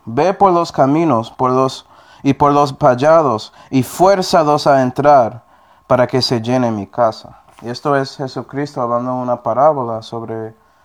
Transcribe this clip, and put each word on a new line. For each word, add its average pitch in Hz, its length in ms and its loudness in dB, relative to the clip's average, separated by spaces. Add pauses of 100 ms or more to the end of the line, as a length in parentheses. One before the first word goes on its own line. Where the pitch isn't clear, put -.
Ve 151 300 0
por 190 180 2
los 170 180 -2
caminos, 139 600 0
por 127 180 -4
los, 131 400 -2 (320)
y 139 140 2
por 143 160 2
los 143 260 0
vallados, 143 760 2 (180)
y 131 100 2
fuérzalos 170 880 2
a 135 160 4
entrar, 131 580 2 (460)
para 123 180 2
que 127 160 -2
se 120 180 -2
llene 120 300 -2
mi 104 160 -6
casa". - 560 -4 (200)
Y 117 100 -12
esto 143 240 -2
es 135 220 -4
Jesucristo 139 680 -8
hablando 120 320 -4
una 123 260 -6
parábola 120 640 -2
sobre 113 520 -10 (300)